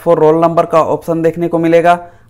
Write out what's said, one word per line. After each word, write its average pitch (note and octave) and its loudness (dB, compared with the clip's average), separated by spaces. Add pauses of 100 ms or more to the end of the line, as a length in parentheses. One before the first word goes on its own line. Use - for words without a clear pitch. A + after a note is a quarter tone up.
for E3+ 2
roll D#3 2
number E3 0
का E3 2
ऑप्शन D3+ -4
देखने E3 -2
को E3+ -4
मिलेगा, E3 2 (300)